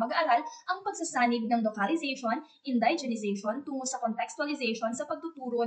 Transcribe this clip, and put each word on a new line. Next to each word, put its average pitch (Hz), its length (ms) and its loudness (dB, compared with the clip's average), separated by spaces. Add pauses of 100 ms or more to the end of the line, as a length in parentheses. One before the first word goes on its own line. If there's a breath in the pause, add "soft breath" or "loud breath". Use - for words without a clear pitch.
mag-aaral 285 400 4
ang - 400 -6
pagsasanib 240 640 0
ng 233 160 2
localization, 254 800 0 (240 loud breath)
indigenization 226 960 0
tungo 269 240 -6
sa - 160 -6
contextualization 240 960 -2
sa 294 80 -4
pagtuturo 285 600 -4